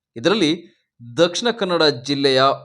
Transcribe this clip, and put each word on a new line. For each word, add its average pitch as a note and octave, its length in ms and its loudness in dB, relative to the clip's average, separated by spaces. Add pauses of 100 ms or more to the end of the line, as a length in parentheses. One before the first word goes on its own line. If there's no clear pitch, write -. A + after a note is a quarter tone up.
(160)
ಇದರಲ್ಲಿ E3+ 640 -2 (380)
ದಕ್ಷಿಣ F3 340 0
ಕನ್ನಡ F3+ 320 -2
ಜಿಲ್ಲೆಯ C#3 600 2 (220)